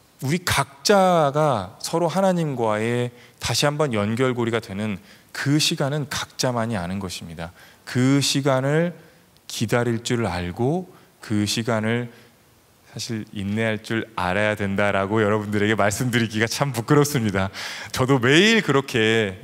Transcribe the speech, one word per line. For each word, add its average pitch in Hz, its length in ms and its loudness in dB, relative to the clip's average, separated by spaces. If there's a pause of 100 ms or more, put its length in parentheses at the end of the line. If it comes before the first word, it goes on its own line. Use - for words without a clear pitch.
(220)
우리 160 200 -2
각자가 147 1400 2
서로 170 300 -2
하나님과의 123 1000 0 (280)
다시 - 280 -2
한번 147 260 0
연결고리가 113 680 0
되는 104 360 -6 (340)
그 143 280 0
시간은 151 500 -2
각자만이 117 680 -4
아는 90 220 -4
것입니다. 85 520 -10 (320)
그 135 380 2
시간을 139 720 0 (520)
기다릴 117 580 -2
줄 117 200 0
알고 104 680 -2 (300)
그 107 240 0
시간을 117 680 -2 (840)
사실 110 400 -8
인내할 107 480 -2
줄 110 340 -6
알아야 101 380 0
된다라고 101 640 0
여러분들에게 104 540 2
말씀드리기가 110 720 0
참 139 260 -2
부끄럽습니다. 113 800 2 (420)
저도 131 280 2
매일 180 420 6
그렇게, 113 800 2